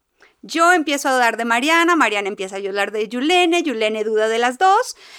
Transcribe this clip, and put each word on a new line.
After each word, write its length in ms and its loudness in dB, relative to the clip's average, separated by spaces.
yo 300 2
empiezo 360 -2
a 40 2
dudar 240 2
de 80 -4
Mariana, 500 2
Mariana 320 0
empieza 300 -8
a 20 -6
dudar 320 -4
de 160 -4
Yulene, 560 0
Yulene 400 -2
duda 240 0
de 100 0
las 220 -2
dos, 360 2